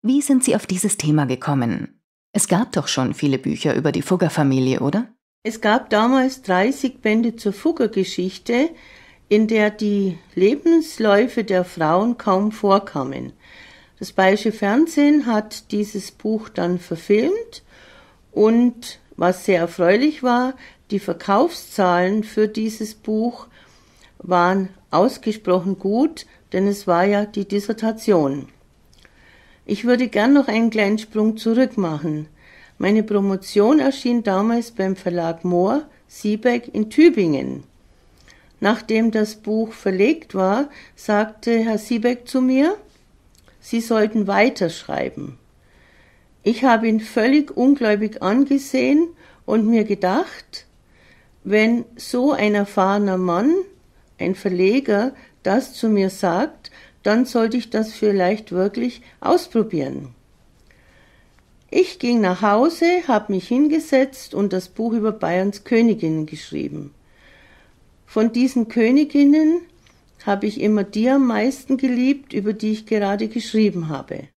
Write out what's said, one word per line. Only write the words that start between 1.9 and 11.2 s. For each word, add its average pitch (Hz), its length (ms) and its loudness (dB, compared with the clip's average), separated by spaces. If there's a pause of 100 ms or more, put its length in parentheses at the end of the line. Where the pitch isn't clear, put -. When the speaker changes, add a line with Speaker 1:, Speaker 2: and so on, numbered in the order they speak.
Speaker 1:
Es - 160 -2
gab 208 240 0
doch 147 160 -2
schon - 260 -2
viele 135 240 0
Bücher - 360 -2
über 151 180 0
die 160 100 -2
Fugger-Familie, 139 800 0
oder? 170 280 -2 (340)
Speaker 2:
Es 220 180 -8
gab 226 300 0
damals 254 520 2
dreißig 214 580 -2
Bände 226 360 0
zur 202 160 -4
Fugger-Geschichte, 233 1160 -2 (580)
in 214 200 2
der 214 220 2
die 202 480 -2 (160)
Lebensläufe 226 1080 2